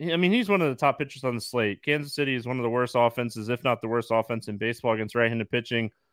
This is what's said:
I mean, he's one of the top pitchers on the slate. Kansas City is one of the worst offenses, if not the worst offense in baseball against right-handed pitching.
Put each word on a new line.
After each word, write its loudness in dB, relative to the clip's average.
I -2
mean, 4
he's 2
one 4
of 2
the -2
top 2
pitchers -6
on 0
the -4
slate. -2
Kansas -2
City 0
is -4
one -2
of -2
the 0
worst 0
offenses, 2
if -2
not 2
the -4
worst -2
offense 0
in -6
baseball -2
against -4
right-handed 0
pitching. -2